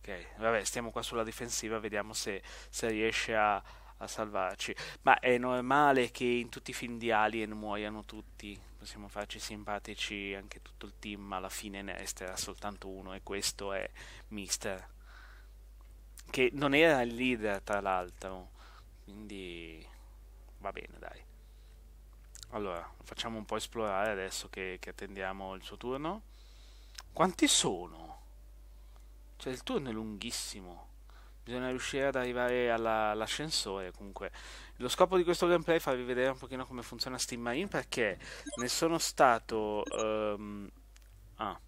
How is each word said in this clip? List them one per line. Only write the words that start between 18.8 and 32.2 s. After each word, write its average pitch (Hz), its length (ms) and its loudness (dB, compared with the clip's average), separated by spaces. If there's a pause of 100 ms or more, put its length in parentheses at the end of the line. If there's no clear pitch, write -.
Quindi 92 800 -12 (720)
va 98 140 -4
bene, - 260 -10
dai. - 240 -12 (1300)
Allora, 92 380 -4 (120)
facciamo - 340 -6
un 107 80 -6
po' 110 120 -2
esplorare 107 540 0
adesso 95 380 -4
che, 92 320 -6
che - 80 -12
attendiamo 95 680 -6
il 92 80 -12
suo - 140 -12
turno. 147 460 -6 (880)
Quanti 185 340 6
sono? 82 680 2 (1200)
Cioè, 131 140 -4
il 123 100 -6
turno 147 280 -2
è - 20 -2
lunghissimo. 107 920 -6 (580)
Bisogna 127 240 -2
riuscire 135 380 0
ad 135 100 2
arrivare 123 540 4